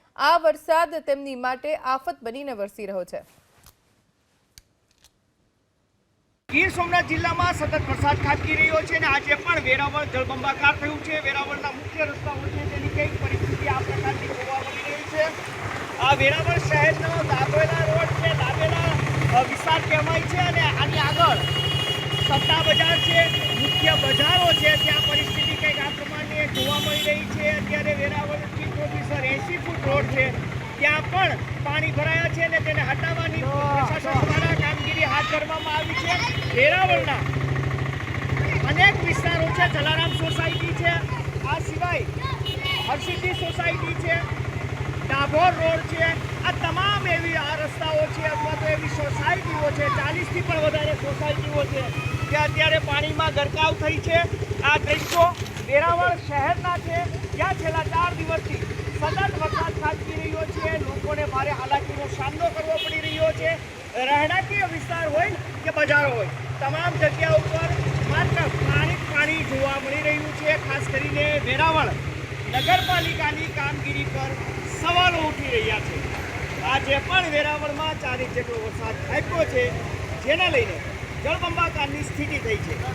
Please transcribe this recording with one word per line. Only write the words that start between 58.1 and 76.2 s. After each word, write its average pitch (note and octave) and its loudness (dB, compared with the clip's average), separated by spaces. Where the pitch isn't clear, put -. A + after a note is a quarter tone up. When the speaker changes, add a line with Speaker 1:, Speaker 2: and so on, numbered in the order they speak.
Speaker 2:
દિવસથી - -4
સતત D#4+ 0
વરસાદ D#4+ 0
ખાબકી D4+ -4
રહ્યો D#4 -4
છે. D#4 -2
લોકોને D4 -4
ભારે C4+ -2
હાલાકીનો C#4 -2
સામનો D4 -2
કરવો D#4+ -2
પડી D#4 -2
રહ્યો D#4 2
છે. D#4+ -2
રહેણાંકીય F4+ 2
વિસ્તાર E4 -4
હોય E4 2
કે D#4+ -2
બજારો D4 4
હોય, A3 0
તમામ D#4 0
જગ્યા D#4+ 2
ઉપર D#4+ 4
માત્ર E4 2
પાણી D4+ 2
જ - -2
પાણી D4+ 0
જોવા C4+ 0
મળી D4 -2
રહ્યું D4+ 0
છે. D4+ 2
ખાસ C#4 -2
કરીને D4 0
વેરાવળ D4+ 4
નગરપાલિકાની D#4+ 2
કામગીરી C#4+ -4
પર C4+ -4
સવાલો F4 4
ઉઠી D#4 -2
રહ્યા G#3+ 0
છે. - -6